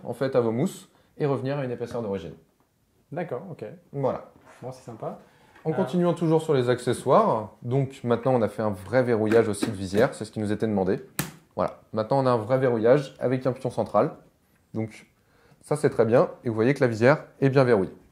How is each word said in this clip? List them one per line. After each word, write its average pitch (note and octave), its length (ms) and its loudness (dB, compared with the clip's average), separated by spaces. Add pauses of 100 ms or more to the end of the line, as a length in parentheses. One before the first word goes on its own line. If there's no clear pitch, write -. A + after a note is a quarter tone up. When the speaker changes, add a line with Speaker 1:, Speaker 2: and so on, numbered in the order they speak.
Speaker 1:
en A#2+ 80 -8
fait, C3+ 220 -2
à B2+ 60 4
vos A2+ 100 2
mousses C3 360 -4 (300)
et D#3 80 -4
revenir C3+ 320 -2
à C#3 80 -6
une B2 60 -6
épaisseur A#2+ 300 -8
d'origine. F#2+ 320 -6 (800)
Speaker 2:
D'accord, D#3 300 -8 (100)
ok. A2+ 140 -14 (260)
Speaker 1:
Voilà. C3+ 400 -4 (300)
Speaker 2:
Bon, B2 100 -12
c'est - 120 -18
sympa. C#3 360 -14 (440)
Speaker 1:
En D#3+ 80 -4
Speaker 2:
Euh, - 20 0
Speaker 1:
continuant F3 420 0
toujours D#3+ 260 2
sur D#3+ 140 0
les B2 140 2
accessoires, B2 840 0 (100)
donc C3 420 -4
maintenant A#2+ 300 0
on A#2+ 80 2
a G#2+ 60 2
fait A2 160 -6
un G#2+ 80 -2
vrai G2 320 0
verrouillage A2+ 440 4
aussi G2+ 200 -4
de G#2+ 80 -4
visière, G2+ 400 0
c'est A2 100 -10
ce - 60 -16
qui - 80 -8
nous G#2 120 -2
était G#2+ 140 -2
demandé. G#2 400 0 (500)
Voilà, - 260 -4 (120)
maintenant A#2+ 300 0
on - 20 2
a B2+ 60 2
un B2 60 2
vrai A2+ 200 0
verrouillage B2+ 600 2
avec B2+ 260 -2
un C3 60 0
pion A#2+ 180 -6
central. A#2 440 0 (600)
Donc A2 320 -8 (560)
ça - 140 -4
c'est C#3+ 160 2
très - 140 2
bien, B2+ 260 4 (120)
et B2 60 -4
vous A2 60 -2
voyez A2+ 180 4
que C#3 60 -4
la C3 80 4
visière A#2+ 380 4 (160)
est C3+ 80 4
bien C3+ 140 4
verrouillée G#2 300 2 (180)